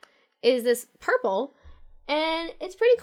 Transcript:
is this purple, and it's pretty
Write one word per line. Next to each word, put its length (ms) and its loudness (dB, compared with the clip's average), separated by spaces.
is 220 2
this 220 0
purple, 560 -2
and 420 -4
it's 140 -12
pretty 280 4